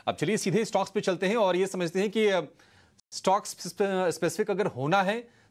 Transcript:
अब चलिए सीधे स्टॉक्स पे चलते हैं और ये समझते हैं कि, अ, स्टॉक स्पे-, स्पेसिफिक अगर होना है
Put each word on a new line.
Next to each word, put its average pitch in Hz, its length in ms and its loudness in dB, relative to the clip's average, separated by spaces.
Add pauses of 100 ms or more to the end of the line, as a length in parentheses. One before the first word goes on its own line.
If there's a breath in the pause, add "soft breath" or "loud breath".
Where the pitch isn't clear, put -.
अब - 80 0
चलिए 190 220 0
सीधे 202 280 0
स्टॉक्स 190 260 -2
पे 208 100 -2
चलते 190 240 -2
हैं 208 100 2
और 190 200 2
ये 185 120 2
समझते 180 320 -4
हैं 208 100 0
कि, 214 180 2
अ, 185 140 2 (680 soft breath)
स्टॉक 190 340 0
स्पे-, 185 680 -2
स्पेसिफिक 190 400 -2
अगर 190 140 0
होना 160 380 0
है 226 240 -2 (240 soft breath)